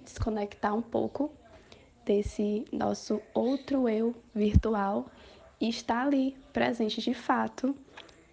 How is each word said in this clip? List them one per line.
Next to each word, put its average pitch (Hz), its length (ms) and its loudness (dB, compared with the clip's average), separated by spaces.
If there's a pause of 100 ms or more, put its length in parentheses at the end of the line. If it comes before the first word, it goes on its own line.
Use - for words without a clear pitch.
desconectar 208 680 -2
um 233 80 0
pouco 226 480 -2 (760)
desse 208 680 0
nosso 208 480 -2 (120)
outro 262 560 0
eu 226 260 0 (200)
virtual 208 720 2 (540)
e 220 80 2
estar 233 380 0
ali 269 300 2 (160)
presente 233 480 0
de 247 140 0
fato, 247 600 0 (560)